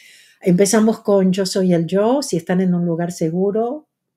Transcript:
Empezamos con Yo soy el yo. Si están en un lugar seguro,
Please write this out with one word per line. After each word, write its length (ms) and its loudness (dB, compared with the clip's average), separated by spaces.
Empezamos 580 2
con 320 2
Yo 140 -2
soy 280 0
el 140 0
yo. 340 0
Si 160 -6
están 240 -2
en 140 0
un 100 -2
lugar 260 -4
seguro, 760 -4